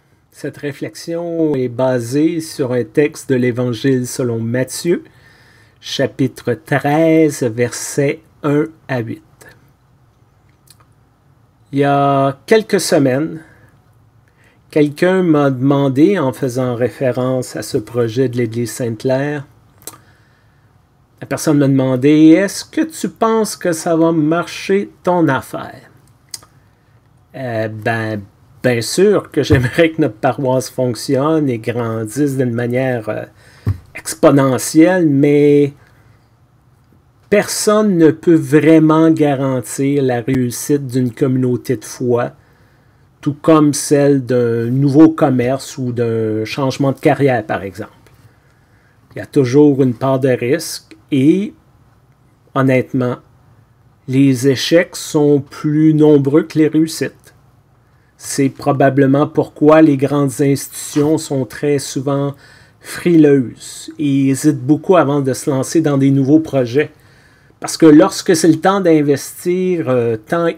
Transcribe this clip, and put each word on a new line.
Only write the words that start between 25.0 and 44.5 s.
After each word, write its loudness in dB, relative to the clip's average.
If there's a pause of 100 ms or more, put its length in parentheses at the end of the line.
ton 2
affaire ? » -8 (1500)
Euh, -6
ben, -6 (440)
bien 0
sûr 0
que -2
j'aimerais 2
que -4
notre -2
paroisse -2
fonctionne -2
et -4
grandisse -4
d'une -2
manière, -4
euh, -8 (680)
exponentielle, 2
mais 4 (1600)
personne 0
ne 6
peut 2
vraiment 4
garantir -2
la 0
réussite -2
d'une -2
communauté -2
de -20
foi, -4 (880)
tout -4
comme 4
celle 0
d'un -2